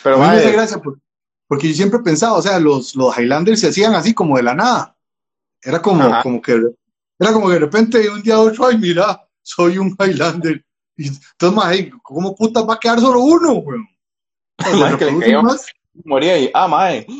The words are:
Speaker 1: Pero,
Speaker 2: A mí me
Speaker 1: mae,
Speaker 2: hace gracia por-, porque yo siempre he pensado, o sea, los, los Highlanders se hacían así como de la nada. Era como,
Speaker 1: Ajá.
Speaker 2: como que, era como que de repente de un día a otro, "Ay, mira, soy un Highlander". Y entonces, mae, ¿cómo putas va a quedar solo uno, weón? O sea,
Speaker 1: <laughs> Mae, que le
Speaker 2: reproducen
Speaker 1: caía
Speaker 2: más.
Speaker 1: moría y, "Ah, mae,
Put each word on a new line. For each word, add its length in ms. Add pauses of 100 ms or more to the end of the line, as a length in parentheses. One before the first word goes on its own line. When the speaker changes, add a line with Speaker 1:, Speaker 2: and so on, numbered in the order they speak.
Speaker 1:
Pero, 140
Speaker 2:
A 20
mí 60
me 80
Speaker 1:
mae, 60
Speaker 2:
hace 140
gracia 260
por-, 200 (480)
porque 220
yo 60
siempre 260
he 20
pensado, 340
o 60
sea, 160
los, 380
los 200
Highlanders 440
se 80
hacían 260
así 200
como 220
de 60
la 120
nada. 420 (680)
Era 200
como, 220
Speaker 1:
Ajá. 180
Speaker 2:
como 180
que, 180 (600)
era 140
como 160
que 60
de 60
repente 380
de 100
un 140
día 140
a 40
otro, 260
"Ay, 120
mira, 440 (200)
soy 360
un 220
Highlander". 640 (320)
Y 120
entonces, 480
mae, 340 (120)
¿cómo 320
putas 340
va 60
a 60
quedar 180
solo 220
uno, 320
weón? 340 (720)
O 60
sea, 60
Speaker 1:
<laughs> 260
Mae, 20
que 60
le 60
Speaker 2:
reproducen 100
Speaker 1:
caía 220
Speaker 2:
más. 240 (380)
Speaker 1:
moría 340
y, 160
"Ah, 120
mae, 400 (140)